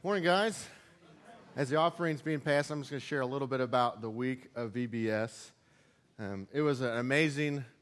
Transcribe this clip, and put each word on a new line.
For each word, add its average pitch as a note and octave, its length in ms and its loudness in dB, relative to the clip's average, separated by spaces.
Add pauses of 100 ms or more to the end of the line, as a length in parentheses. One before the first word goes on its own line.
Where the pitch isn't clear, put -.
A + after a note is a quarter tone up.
Morning, F#3+ 200 2
guys. F#3+ 440 4 (880)
As C3+ 160 0
the D3+ 60 4
offering's E3 440 2
being D#3 180 -2
passed, C#3+ 300 2
I'm D3 120 -4
just C3+ 100 -10
gonna C#3 80 -6
share C#3 220 -2
a B2+ 40 2
little C3+ 220 -2
bit C3 140 0
about B2 380 2
the A2+ 100 -6
week B2+ 460 -4
of A#2 140 -4
V A#2+ 160 -2
B A2+ 240 -2
S. A2 420 -2 (680)
Um, G2 340 -8
it C#3+ 80 0
was C#3+ 200 0
an A#2 180 -2
amazing C#3+ 680 0 (160)